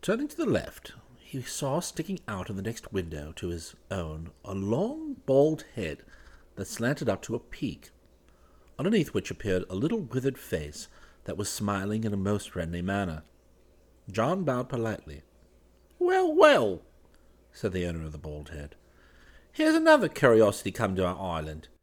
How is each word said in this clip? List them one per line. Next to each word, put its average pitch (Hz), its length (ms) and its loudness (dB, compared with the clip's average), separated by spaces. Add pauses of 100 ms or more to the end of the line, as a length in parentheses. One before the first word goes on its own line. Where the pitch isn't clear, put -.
Turning 254 280 -2
to - 80 -14
the 330 80 -2
left, - 480 -4 (240)
he - 240 -10
saw 139 380 -2
sticking 190 480 -6
out 95 240 -6
of 98 40 -6
the 98 60 -6
next 113 320 -8
window 80 380 -4
to - 160 -8
his 85 280 -8 (140)
own 82 420 -6 (140)
a 98 80 -8
long 208 640 -2 (100)
bald 147 380 4 (100)
head 82 300 -6 (500)
that 98 140 -8
slanted 127 420 -2
up 95 140 0
to 110 100 -6
a 120 60 -4
peak, - 500 -8 (880)
underneath 185 380 2
which 98 160 -2
appeared 92 360 0
a 92 60 -10
little 160 260 0
withered 127 380 -2
face 76 500 -8 (360)
that 82 120 -6
was 101 140 -4
smiling 104 540 -2
in 104 100 0
a 101 40 -2
most 101 340 -2
friendly 87 320 -4
manner. 92 400 -2 (880)
John 143 320 0
bowed 127 260 -2
politely. 107 540 -6 (760)
"Well, 359 340 2
well," 240 520 6 (680)
said - 200 -4
the 90 160 -2
owner 82 160 -4
of 78 80 -8
the 76 80 -12
bald 73 300 -12
head. 73 260 -12 (760)
"Here's 311 220 4
another 311 360 8
curiosity 110 640 6
come 98 260 0
to 92 80 2
our 90 140 -2
island. 78 480 -6 (160)